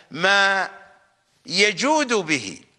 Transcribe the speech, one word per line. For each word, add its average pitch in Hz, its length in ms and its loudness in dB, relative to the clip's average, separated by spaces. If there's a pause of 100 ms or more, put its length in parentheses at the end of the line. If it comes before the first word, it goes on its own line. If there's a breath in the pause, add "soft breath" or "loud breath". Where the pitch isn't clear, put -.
(100)
ما 196 600 0 (760)
يجود 220 680 0
به 151 520 -4 (140)